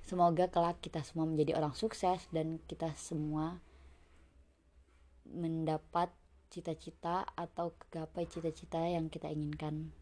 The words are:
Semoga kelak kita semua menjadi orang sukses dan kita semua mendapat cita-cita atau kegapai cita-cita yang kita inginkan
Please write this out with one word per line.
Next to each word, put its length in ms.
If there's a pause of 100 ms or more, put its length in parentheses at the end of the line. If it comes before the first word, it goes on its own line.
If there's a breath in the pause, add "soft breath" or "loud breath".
Semoga 480
kelak 320
kita 160
semua 240
menjadi 320
orang 160
sukses 560
dan 400
kita 240
semua 640 (1700 soft breath)
mendapat 880 (400)
cita-cita 720 (100)
atau 460
kegapai 480
cita-cita 560
yang 240
kita 240
inginkan 720